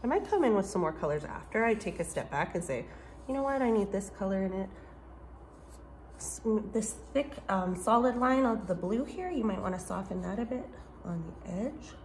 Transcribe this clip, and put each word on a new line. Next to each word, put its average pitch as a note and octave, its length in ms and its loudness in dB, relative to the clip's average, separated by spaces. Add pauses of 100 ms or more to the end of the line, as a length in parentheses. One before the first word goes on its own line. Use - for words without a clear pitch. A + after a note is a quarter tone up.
I - 20 2
might B3 220 4
come F#4 160 6
in A3 100 8
with F#3+ 120 4
some F#3 160 0
more D#3+ 100 2
colors D3+ 320 0
after - 400 -2
I A#3 80 6
take G3+ 260 -2
a E3+ 60 0
step - 260 -4
back D3+ 240 0
and F3 80 0
say, B2 220 -2 (420)
"You C4 60 -4
know C4+ 100 0
what? C4+ 200 2
I A#3+ 80 4
need G3+ 200 4
this G3 280 -2
color F#3+ 240 0
in F#3 100 0
it." F#3+ 160 -2 (1500)
S-, - 260 -8
m-, G#3+ 300 2
this G#3+ 220 -2 (180)
thick, C#4+ 180 2 (160)
um, F#3 260 2
solid A#3 440 6
line C4 260 6
of A3+ 220 2
the F3+ 80 2
blue A3+ 320 0
here, F4+ 240 -6
you C4 140 0
might G3 180 0
wanna F#3 160 -2
soften F#3 420 -4
that F#3 180 -4
a A#3+ 60 0
bit B3 240 -4 (380)
on E3+ 180 -2
the - 260 -10
edge. B3+ 440 -4 (100)